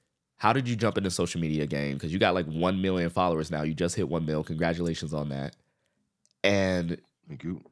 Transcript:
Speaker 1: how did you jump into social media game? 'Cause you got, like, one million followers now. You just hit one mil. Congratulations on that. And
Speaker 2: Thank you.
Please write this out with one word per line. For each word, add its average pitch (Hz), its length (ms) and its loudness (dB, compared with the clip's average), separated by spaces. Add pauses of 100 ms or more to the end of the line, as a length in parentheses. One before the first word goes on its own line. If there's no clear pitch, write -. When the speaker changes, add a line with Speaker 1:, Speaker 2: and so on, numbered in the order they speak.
(380)
Speaker 1:
how 107 140 4
did 131 160 2
you 120 60 0
jump 107 240 2
into 98 120 0
social 87 300 0
media 78 260 0
game? 71 320 -2
'Cause 78 140 -4
you 95 60 -2
got, 101 160 4
like, 90 120 0
one 90 360 0
million 92 280 2
followers 85 400 2
now. 76 120 -2
You 78 120 -2
just 85 200 0
hit 90 140 -2
one 82 180 0
mil. 78 160 0
Congratulations 82 720 -2
on 73 140 -4
that. 67 260 -6 (880)
And 92 580 2 (280)
Speaker 2:
Thank 73 160 -14
you. 85 280 -6